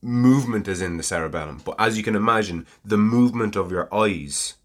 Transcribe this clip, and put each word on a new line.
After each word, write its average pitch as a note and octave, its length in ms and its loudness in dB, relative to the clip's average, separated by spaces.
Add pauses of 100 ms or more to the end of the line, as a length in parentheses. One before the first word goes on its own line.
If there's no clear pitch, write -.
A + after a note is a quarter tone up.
Movement A#2+ 680 2
is F#2 120 -4
in F2 160 -4
the D#2+ 60 -6
cerebellum. D#2 600 -6
But - 120 -8
as A2+ 220 0
you G#2+ 60 -6
can A2 100 -2
imagine, G#2 500 0 (200)
the G#2 140 0
movement A2+ 580 2
of F#2 160 -2
your F2 200 -4
eyes F#2 600 -2 (100)